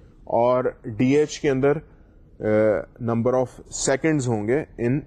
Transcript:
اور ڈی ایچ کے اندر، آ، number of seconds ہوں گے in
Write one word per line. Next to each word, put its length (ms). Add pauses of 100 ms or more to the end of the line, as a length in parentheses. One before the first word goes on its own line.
(240)
اور 400 (200)
ڈی 320
ایچ 240
کے 100
اندر، 260 (640)
آ، 20 (640)
number 300
of 120 (440)
seconds 380
ہوں 200
گے 100
in 480